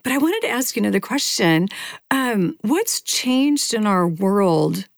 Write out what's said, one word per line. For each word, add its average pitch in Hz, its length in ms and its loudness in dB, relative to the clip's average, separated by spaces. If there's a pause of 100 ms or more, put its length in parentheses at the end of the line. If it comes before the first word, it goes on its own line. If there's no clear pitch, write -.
but 254 80 -2
I 277 60 0
wanted 349 280 2
to - 60 -4
ask 262 240 -4
you 226 60 0
another 202 180 2
question. 185 680 0 (420)
Um, 240 520 0
what's 320 400 -2
changed 262 720 0
in 214 120 0
our 180 220 2
world 175 800 0 (120)